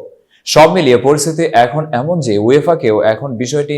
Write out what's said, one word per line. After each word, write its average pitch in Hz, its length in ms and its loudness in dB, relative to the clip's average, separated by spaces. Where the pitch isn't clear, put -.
সব 160 280 6
মিলিয়ে 131 300 2
পরিস্থিতি 151 380 0
এখন 143 200 -4
এমন 165 140 -4
যে 113 80 -2
উয়েফাকেও 139 520 0
এখন 127 180 -6
বিষয়টি 147 360 -6